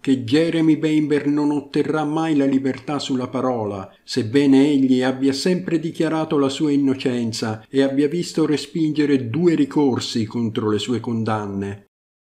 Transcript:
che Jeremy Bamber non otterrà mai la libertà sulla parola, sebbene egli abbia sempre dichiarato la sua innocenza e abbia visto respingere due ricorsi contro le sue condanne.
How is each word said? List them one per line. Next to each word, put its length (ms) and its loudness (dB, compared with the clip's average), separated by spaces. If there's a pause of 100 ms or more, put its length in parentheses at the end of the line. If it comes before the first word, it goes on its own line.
che 240 0
Jeremy 520 2
Bamber 520 0
non 240 0
otterrà 520 -2
mai 300 -2
la 100 4
libertà 540 -2
sulla 300 -4
parola, 600 -4 (140)
sebbene 640 4
egli 340 4
abbia 320 0
sempre 460 -2
dichiarato 600 -2
la 100 2
sua 240 0
innocenza 960 -2
e 120 2
abbia 260 2
visto 360 -2
respingere 840 0
due 240 2
ricorsi 720 0
contro 460 -2
le 100 0
sue 180 -2
condanne. 880 -4 (380)